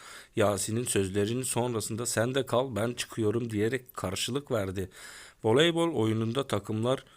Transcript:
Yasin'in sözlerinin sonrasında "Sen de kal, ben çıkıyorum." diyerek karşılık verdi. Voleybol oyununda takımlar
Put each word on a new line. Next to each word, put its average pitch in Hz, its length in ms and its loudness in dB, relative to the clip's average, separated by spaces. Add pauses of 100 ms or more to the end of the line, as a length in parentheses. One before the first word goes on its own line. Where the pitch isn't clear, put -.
(360)
Yasin'in 104 480 2
sözlerinin 104 600 0
sonrasında 117 600 -2
"Sen 117 300 0
de 135 100 2
kal, 127 300 0
ben 117 180 0
çıkıyorum." 117 560 0
diyerek 113 440 -2
karşılık 120 580 -4
verdi. 95 380 -2 (540)
Voleybol 165 500 4
oyununda 113 540 0
takımlar 110 560 -2 (140)